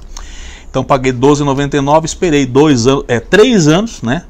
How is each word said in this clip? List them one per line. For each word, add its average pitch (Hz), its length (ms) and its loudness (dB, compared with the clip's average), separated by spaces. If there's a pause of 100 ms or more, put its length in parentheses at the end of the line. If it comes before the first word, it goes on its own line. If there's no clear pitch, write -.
(680)
Então 131 160 -4
paguei 131 260 0
doze 139 300 2
e 147 40 -2
noventa 143 300 -2
e 143 60 0
nove, 151 240 2
esperei 147 400 0
dois 127 420 2
an-, 139 180 0
é, 120 140 -2
três 208 480 2
anos, 190 340 0
né? 127 280 -4